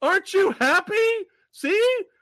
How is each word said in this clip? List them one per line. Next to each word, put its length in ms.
Aren't 320
you 240
happy? 360
See? 440